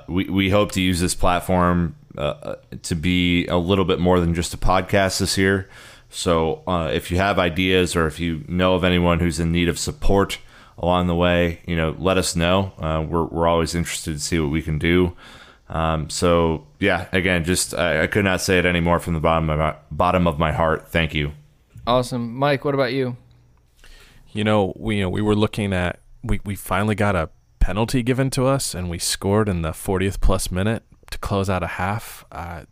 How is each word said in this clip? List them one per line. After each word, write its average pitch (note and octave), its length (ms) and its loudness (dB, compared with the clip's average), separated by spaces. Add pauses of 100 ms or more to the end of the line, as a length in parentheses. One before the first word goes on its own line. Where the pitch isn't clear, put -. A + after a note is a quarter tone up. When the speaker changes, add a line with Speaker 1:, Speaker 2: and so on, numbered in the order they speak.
Speaker 1:
we, F2+ 220 -2
we F#2+ 180 0
hope G2+ 240 2
to F#2+ 80 -2
use F#2 200 0
this F2 140 0
platform, F2 800 0 (220)
uh, - 380 -6 (280)
to - 120 -6
be F2 540 0
a F2+ 100 0
little F#2 260 2
bit E2 160 0
more F2+ 200 4
than E2+ 120 2
just E2+ 220 -4
a - 40 -10
podcast F#2+ 640 2
this F#2 160 -2
year. F#2+ 320 2 (400)
So, E2 580 0
uh, E2+ 280 -2
if - 160 -4
you F2 80 -2
have F#2+ 200 0
ideas F#2 580 2
or E2 100 2
if D2+ 140 -6
you E2 280 -4
know F2+ 280 2
of F2 80 0
anyone F2 340 4
who's E2 220 0
in E2 120 0
need E2+ 160 2
of E2+ 100 -2
support - 600 2 (400)
along F2+ 300 2
the E2+ 60 0
way, F2 520 2
you E2+ 80 -4
know, D#2+ 240 0
let F#2 200 2
us F2+ 180 -2
know. F#2 420 2
Uh, D#2+ 300 -2
we're, E2 160 0
we're E2 240 0
always E2 260 2
interested E2 400 -4
to D2 60 -10
see E2+ 180 -2
what D2 120 0
we D#2 120 -2
can D#2 160 -4
do. F2 380 2 (520)
Um, D#2+ 420 -4
so E2+ 560 2 (120)
yeah, F#2 340 0
again, F2+ 320 0
just, F2 300 -2
I, D#2+ 280 0
I F#2+ 40 0
could G#2+ 180 0
not F#2 160 0
say F#2 180 2
it F2 80 2
anymore E2+ 340 2
from E2+ 140 -4
the D#2+ 60 -2
bottom D#2+ 300 2
of D2+ 80 0
my, D#2 160 0 (160)
bottom F2 360 2
of D2+ 120 0
my D#2+ 140 2
heart. D#2+ 360 0
Thank D#2+ 260 -2
you. D2 180 -2 (540)
Speaker 2:
Awesome. A#2+ 480 -2
Mike, C#3 300 0
what C#3+ 100 -2
about C3 180 0
you? B2+ 240 -2 (1160)
Speaker 3:
You G#2+ 120 -4
know, G#2+ 320 2
we, G#2+ 200 -4
you G2+ 60 0
know, F#2 80 0
we G2 120 -2
were G#2 140 2
looking G#2 360 -2
at, F2+ 280 -2 (240)
we, A2+ 200 0
we G2+ 120 -6
finally G2+ 400 -2
got G#2 200 2
a D#2+ 140 -2 (300)
penalty A2+ 420 2
given C3 280 0
to B2+ 160 0
us, C3+ 280 -2
and F2 160 -6
we E2+ 80 -6
scored G#2 500 0
in F2 140 -2
the D#2+ 100 -4
fortieth G2 480 -2
plus - 300 2
minute G2+ 320 -2 (300)
to - 60 -10
close G2 300 -2
out F#2 140 -2
a E2+ 60 -4
half. - 640 -6
Uh, E2+ 400 -12